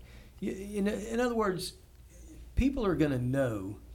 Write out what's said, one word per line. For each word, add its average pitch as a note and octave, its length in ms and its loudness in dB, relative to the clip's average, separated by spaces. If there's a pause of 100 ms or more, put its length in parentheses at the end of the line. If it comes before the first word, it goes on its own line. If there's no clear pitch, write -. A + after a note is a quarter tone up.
(400)
y-, G3 100 -4
in, G3+ 360 -2
in A3 320 -2
other A#3+ 160 2
words, F#3+ 380 0 (840)
people C4 320 4
are F3+ 80 4
gonna C#3+ 240 4
know. A#2+ 600 0 (160)